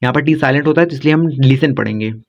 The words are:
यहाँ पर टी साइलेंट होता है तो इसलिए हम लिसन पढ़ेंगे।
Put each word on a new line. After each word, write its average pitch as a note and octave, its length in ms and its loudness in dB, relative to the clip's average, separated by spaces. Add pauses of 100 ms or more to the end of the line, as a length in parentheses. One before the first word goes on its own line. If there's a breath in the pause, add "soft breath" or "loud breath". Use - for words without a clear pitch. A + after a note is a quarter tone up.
यहाँ B2+ 120 0
पर D3 60 0
टी D3+ 160 0
साइलेंट C#3+ 300 0
होता D#3 140 2
है E3+ 60 4
तो E3+ 100 -6
इसलिए D3+ 180 0
हम E3 120 2 (140)
लिसन C3+ 340 2
पढ़ेंगे। A2 380 -4 (160)